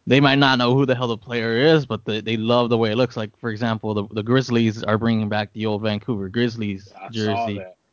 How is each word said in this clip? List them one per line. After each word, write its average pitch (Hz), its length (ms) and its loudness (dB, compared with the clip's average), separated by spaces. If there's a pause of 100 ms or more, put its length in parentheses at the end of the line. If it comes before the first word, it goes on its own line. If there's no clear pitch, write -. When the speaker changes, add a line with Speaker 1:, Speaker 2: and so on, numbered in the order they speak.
Speaker 1:
they 127 120 6
might 139 200 4
not 131 180 4
know 123 160 2
who 135 120 4
the 127 100 2
hell 123 120 -2
the 113 100 -4
player 113 400 -4
is, 151 280 4
but 110 200 -6
they, 107 160 -4
they 110 160 -2
love 117 320 2
the 117 80 2
way 113 140 2
it 107 40 -2
looks. 123 220 0
Like, 110 200 -8
for 120 120 -8
example, 110 440 -4
the, 101 180 -4
the 107 120 -4
Grizzlies 117 600 0
are 107 140 2
bringing 110 320 0
back 107 240 -4
the 107 120 -6
old 107 160 -2
Vancouver 104 480 -4
Grizzlies 107 680 -4
Speaker 2:
I - 100 -18
saw - 40 -16
Speaker 1:
jersey. 107 500 -4
Speaker 2:
that. 92 160 -16 (180)